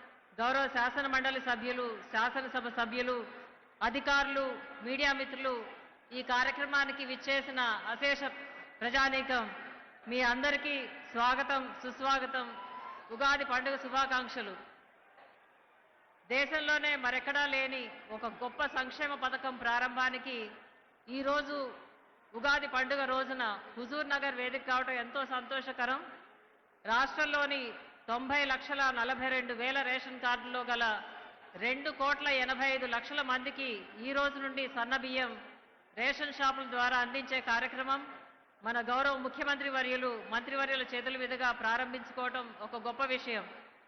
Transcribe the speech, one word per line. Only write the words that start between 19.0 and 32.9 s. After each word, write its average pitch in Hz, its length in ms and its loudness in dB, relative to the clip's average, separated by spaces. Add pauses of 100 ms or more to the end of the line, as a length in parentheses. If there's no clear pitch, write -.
పథకం 262 420 -2
ప్రారంభానికి 247 960 0 (580)
ఈరోజు 277 480 0 (800)
ఉగాది 285 340 4
పండుగ 262 360 2
రోజున 254 540 0 (200)
హుజూర్ 285 300 -4
నగర్ 277 260 0
వేదిక 254 320 -2
కావటం 262 260 2
ఎంతో 247 320 -2
సంతోషకరం. 262 760 -2 (840)
రాష్ట్రంలోని 277 880 2 (360)
తొంభై 262 360 2
లక్షల 269 460 2
నలభై 254 380 0
రెండు 254 240 0
వేల 254 300 0
రేషన్ 254 380 -2
కార్డుల్లో 247 420 0
గల 233 400 2 (540)
రెండు 262 340 0
కోట్ల 285 380 2
ఎనభై 262 420 2
ఐదు 254 160 0
లక్షల 240 360 0